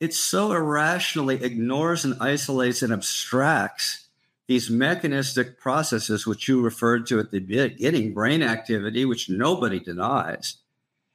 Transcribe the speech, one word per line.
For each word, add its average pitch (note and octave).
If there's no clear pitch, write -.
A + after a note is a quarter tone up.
it E3
so G3+
irrationally D3+
ignores C3
and B2+
isolates C3
and A#2
abstracts -
these A#2+
mechanistic C3+
processes, B2+
which G#2+
you C3
referred A#2
to A#2
at G#2+
the G2
beginning, A2+
brain B2+
activity, A2+
which A#2+
nobody A2+
denies, F2+